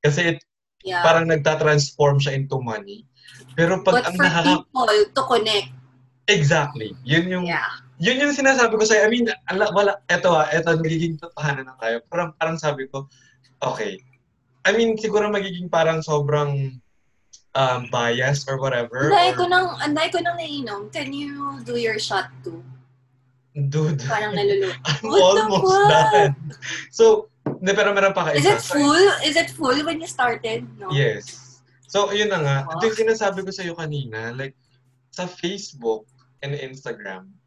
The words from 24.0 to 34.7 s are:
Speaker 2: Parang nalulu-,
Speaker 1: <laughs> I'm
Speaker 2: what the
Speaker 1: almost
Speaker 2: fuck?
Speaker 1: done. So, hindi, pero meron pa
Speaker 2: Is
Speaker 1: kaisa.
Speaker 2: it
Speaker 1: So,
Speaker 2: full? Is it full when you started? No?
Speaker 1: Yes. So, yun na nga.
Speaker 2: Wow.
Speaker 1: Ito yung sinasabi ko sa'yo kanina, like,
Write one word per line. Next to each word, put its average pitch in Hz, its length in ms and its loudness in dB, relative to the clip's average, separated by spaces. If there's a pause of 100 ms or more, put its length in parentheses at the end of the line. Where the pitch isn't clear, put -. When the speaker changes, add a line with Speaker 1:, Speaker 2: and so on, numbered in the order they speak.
Speaker 2:
Parang 214 280 -2
nalulu-, 381 380 0 (100)
Speaker 1:
<laughs> - 40 -12
I'm - 180 -2
Speaker 2:
what 392 320 6
the 440 80 4
Speaker 1:
almost 403 220 0
Speaker 2:
fuck? 392 240 6
Speaker 1:
done. 427 440 4 (580)
So, 226 140 4 (540)
hindi, 190 140 0
pero 202 180 2
meron 196 220 2
pa 170 180 0
Speaker 2:
Is 143 140 2
Speaker 1:
kaisa. - 0 -
Speaker 2:
it 403 160 4
Speaker 1:
So, - 160 -6
Speaker 2:
full? 302 300 6 (180)
Is 294 100 0
it - 140 2
full 262 320 0
when 330 180 -4
you 330 80 -12
started? 233 560 -4 (140)
No? 381 140 -10
Speaker 1:
Yes. - 680 -4 (300)
So, 202 240 0
yun 208 160 0
na 185 100 0
nga. 139 240 0
Speaker 2:
Wow. 160 140 -8
Speaker 1:
Ito - 60 -2 (100)
yung 214 60 -6 (100)
sinasabi 202 320 -2
ko 185 80 -8
sa'yo 175 240 -8
kanina, 135 580 -8
like, 135 220 -10 (560)